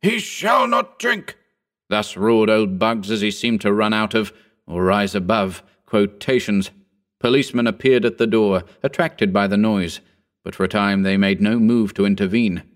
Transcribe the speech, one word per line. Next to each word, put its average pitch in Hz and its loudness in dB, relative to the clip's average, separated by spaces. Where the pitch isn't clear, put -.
He 220 0
shall 240 0
not 240 -4
drink! 233 -6
thus 104 -4
roared 110 2
old 107 2
Bugs 113 -2
as 110 -2
he 104 0
seemed 113 -2
to 101 0
run 107 0
out 107 -2
of, 110 -2
or 87 -4
rise 98 2
above, 95 -2
quotations. 104 -2
Policemen 123 0
appeared 120 2
at 117 0
the 120 0
door, 104 2
attracted 139 -2
by 101 0
the 98 0
noise, 101 0
but 92 -10
for - -2
a 92 0
time 101 0
they 98 2
made 98 2
no 107 2
move 113 2
to 98 0
intervene. 101 0